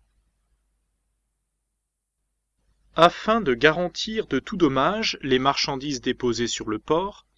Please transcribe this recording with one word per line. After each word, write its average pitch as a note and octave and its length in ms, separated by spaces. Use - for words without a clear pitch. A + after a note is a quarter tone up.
Afin G3 460
de C#3+ 120
garantir E3 720
de C3+ 140
tout - 180
dommage E3 640
les C3 160
marchandises C#3 640
déposées A#2+ 460
sur A2 220
le G#2+ 100
port, F3+ 480